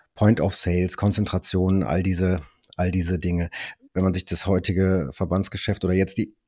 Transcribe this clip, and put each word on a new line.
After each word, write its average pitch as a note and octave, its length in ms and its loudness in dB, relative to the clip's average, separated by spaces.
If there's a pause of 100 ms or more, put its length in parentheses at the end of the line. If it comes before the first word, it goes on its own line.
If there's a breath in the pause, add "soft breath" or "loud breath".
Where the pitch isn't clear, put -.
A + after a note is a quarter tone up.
(140 loud breath)
Point A2 260 4
of F#2 140 2
Sales, F2+ 420 0
Konzentrationen, F#2+ 840 0
all E2 200 0
diese, F#2 380 0 (360 soft breath)
all F2+ 140 0
diese F2+ 280 0
Dinge. E2+ 320 -2 (440 loud breath)
Wenn F#2+ 100 2
man F#2+ 100 2
sich F2+ 100 -4
das - 220 -4
heutige F#2 680 0
Verbandsgeschäft F#2+ 720 -4
oder F2+ 100 2
jetzt F#2+ 240 0
die - 160 -4 (140)